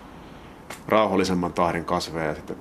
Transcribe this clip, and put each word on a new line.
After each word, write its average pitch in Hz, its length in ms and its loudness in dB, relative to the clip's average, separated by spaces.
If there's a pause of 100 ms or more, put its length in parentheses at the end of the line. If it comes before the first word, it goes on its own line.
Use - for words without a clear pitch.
(880)
rauhallisemman 92 640 4
tahdin 85 320 2
kasveja 82 420 -2
ja 76 80 -2
sitten - 260 -10